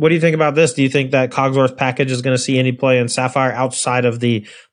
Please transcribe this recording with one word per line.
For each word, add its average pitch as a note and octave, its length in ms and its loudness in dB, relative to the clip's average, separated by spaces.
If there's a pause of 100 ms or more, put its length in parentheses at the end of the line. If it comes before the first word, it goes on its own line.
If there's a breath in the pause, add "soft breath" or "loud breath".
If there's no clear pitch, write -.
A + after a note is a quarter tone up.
what D#3 80 4
do E3 80 4
you D#3+ 40 -2
think E3 140 2
about D3+ 220 0
this? D#3+ 160 4
Do C#3 100 -2
you C3+ 60 2
think C3 240 -2
that C3 180 2
Cogsworth C3 460 0
package C3 340 -2
is B2 120 -4
gonna B2+ 160 0
see C3 200 -2
any B2+ 140 0
play B2+ 260 0
in A#2+ 100 0
Sapphire B2+ 440 -2
outside B2+ 540 -2
of A#2 140 0
the A#2 260 0 (260 loud breath)